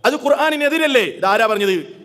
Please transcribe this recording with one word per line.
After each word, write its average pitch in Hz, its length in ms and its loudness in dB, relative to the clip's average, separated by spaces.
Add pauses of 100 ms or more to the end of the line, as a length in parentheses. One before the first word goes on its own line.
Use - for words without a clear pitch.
അത് 269 160 0
ഖുർആനിനെതിരല്ലേ? 294 800 0 (140)
ഇതാരാ 208 320 2
പറഞ്ഞത്? 202 240 0 (280)